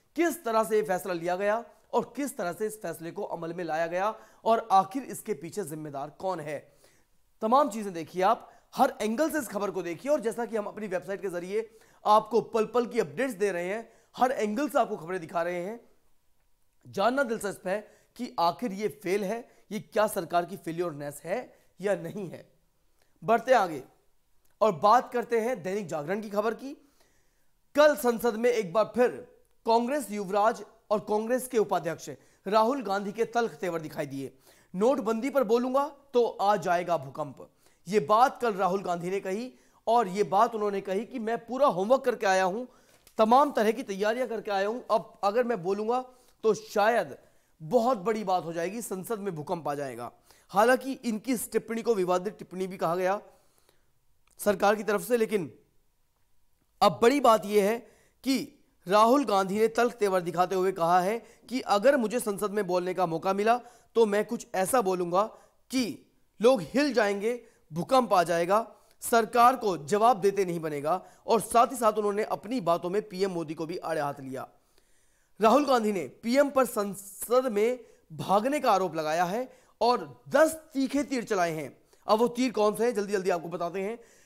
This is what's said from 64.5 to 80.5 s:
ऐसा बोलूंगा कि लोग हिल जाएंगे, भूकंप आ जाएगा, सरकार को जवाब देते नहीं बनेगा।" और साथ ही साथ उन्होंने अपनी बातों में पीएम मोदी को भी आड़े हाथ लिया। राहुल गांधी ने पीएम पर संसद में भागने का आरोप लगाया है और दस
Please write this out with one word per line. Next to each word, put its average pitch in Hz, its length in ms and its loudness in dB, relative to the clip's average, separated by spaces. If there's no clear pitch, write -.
ऐसा 190 260 2
बोलूंगा 180 420 0
कि 233 440 -4
लोग 240 200 6
हिल 254 320 0
जाएंगे, 208 500 0
भूकंप 240 400 2
आ 180 100 6
जाएगा, 175 520 0
सरकार 240 540 6
को 214 220 -2
जवाब 202 400 4
देते 196 280 2
नहीं 170 140 -4
बनेगा।" 156 460 -2
और 220 140 4
साथ 240 260 4
ही 262 80 -8
साथ 220 180 2
उन्होंने 208 300 0
अपनी 233 380 -4
बातों 170 280 0
में 208 200 -4
पीएम 190 220 -2
मोदी 165 220 -6
को 160 120 -8
भी 170 120 -8
आड़े 160 240 -4
हाथ 143 180 -4
लिया। 131 300 -12
राहुल 240 240 6
गांधी 240 260 2
ने 170 160 -4
पीएम 269 420 2
पर 269 160 2
संसद 214 840 -2
में 226 280 0
भागने 220 460 0
का 254 120 2
आरोप 185 240 0
लगाया 160 280 0
है 226 300 -4
और 214 480 0
दस 311 240 4